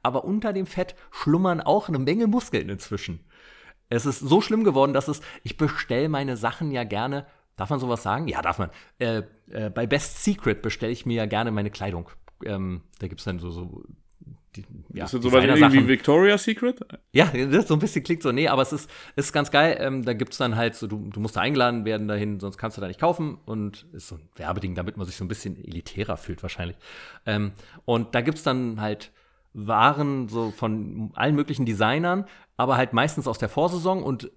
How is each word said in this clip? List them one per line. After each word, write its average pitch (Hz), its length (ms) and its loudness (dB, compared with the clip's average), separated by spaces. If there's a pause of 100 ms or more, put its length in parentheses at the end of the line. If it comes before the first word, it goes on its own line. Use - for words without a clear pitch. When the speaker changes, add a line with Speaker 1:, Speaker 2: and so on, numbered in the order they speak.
Speaker 1:
Aber 127 200 0
unter 208 280 -2
dem 190 140 -2
Fett - 280 -6 (160)
schlummern 170 500 2
auch 202 280 2
eine 156 100 0
Menge 175 300 2
Muskeln 208 400 0
inzwischen. 98 560 -8 (640)
Es 120 180 0
ist 139 140 0
so 147 200 6
schlimm 220 220 0
geworden, 143 320 4
dass 135 140 0
es, 147 120 -6 (220)
ich - 140 -8
bestell 147 520 0
meine 139 280 -4
Sachen 117 340 -2
ja 123 140 -2
gerne, 123 420 -4 (300)
darf 98 140 -4
man 139 100 0
sowas 120 240 -2
sagen? 82 240 -2
Ja, - 120 -4
darf 87 200 0
man. 90 100 -2 (300)
Äh, 113 220 0 (280)
äh, 107 180 -6
bei 117 200 -2
Best - 340 -2
Secret 117 400 0
bestell 113 300 -4
ich - 140 -8
mir 117 100 0
ja 110 100 -2
gerne 107 240 -2
meine 104 200 -2
Kleidung. 92 380 -6 (360)
Ähm, 95 380 -4 (180)
da 95 80 -6
gibt's 90 160 -12
dann 90 160 -4
so, 87 100 -8
so, 87 320 -10 (760)
die, - 80 -14 (280)
ja, - 120 -8
Speaker 2:
Ist 101 100 -6
das 123 80 0
sowas 123 200 8
Speaker 1:
Designer-Sachen. 147 320 8
Speaker 2:
irgendwie 135 200 8
Victoria's 190 500 6
Secret? 240 360 -2 (320)
Speaker 1:
Ja, 156 140 8
das 139 400 2
so 160 80 4
ein 151 60 4
bisschen 156 240 -2
klingt 165 180 -2
so. 139 80 2
Nee, 135 180 2
aber 131 140 4
es 131 100 0
ist, 147 160 -6 (280)
ist 143 160 -2
ganz 143 180 0
geil. 151 300 4
Ähm, 135 240 -2
da 120 100 0
gibt's 113 240 -4
dann 120 180 0
halt 117 200 0
so, 113 100 -8
du, 104 240 -6
du 104 100 -8
musst 107 160 -4
da 98 40 0
eingeladen 120 440 2
werden 107 240 -2
dahin, 104 300 -2
sonst 98 180 -8
kannst 113 200 -6
du 98 40 -12
da 98 60 -6
nicht 92 140 -10
kaufen. 160 460 0
Und 104 460 -6
ist - 160 -16
so - 60 -14
ein 78 220 -18
Werbeding, 90 400 -4
damit 90 200 -6
man 98 100 -6
sich 90 100 -12
so 101 80 -6
ein 90 40 -6
bisschen 87 340 -8
elitärer 85 540 -6
fühlt - 260 -10
wahrscheinlich. 87 340 -8 (500)
Ähm, 104 260 -2 (320)
und 117 300 0
da 120 60 2
gibt's 156 240 -4
dann 123 360 -2
halt 107 300 -6 (440)
Waren 127 760 2
so 110 240 -2
von 107 640 -4
allen 143 200 2
möglichen 143 320 0
Designern, 143 580 2 (320)
aber 127 200 2
halt 127 160 2
meistens 139 340 2
aus 113 120 -2
der 110 100 -2
Vorsaison 175 560 0
und 127 320 -4